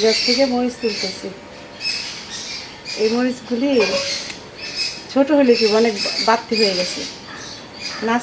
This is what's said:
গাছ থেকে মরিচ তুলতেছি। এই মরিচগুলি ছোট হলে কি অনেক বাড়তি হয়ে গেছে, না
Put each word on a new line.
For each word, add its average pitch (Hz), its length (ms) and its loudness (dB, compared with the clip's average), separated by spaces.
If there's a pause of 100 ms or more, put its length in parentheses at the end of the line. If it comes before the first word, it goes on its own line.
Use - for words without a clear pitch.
গাছ 220 120 6 (100)
থেকে 247 160 4 (100)
মরিচ 247 300 0
তুলতেছি। 202 460 -4 (1700)
এই 220 120 4
মরিচগুলি 247 560 0 (1400)
ছোট 269 160 6 (100)
হলে 262 200 8
কি 226 80 4 (120)
অনেক 226 160 4 (340)
বাড়তি 226 320 2
হয়ে 202 180 4
গেছে, 180 220 -4 (1080)
না 226 140 4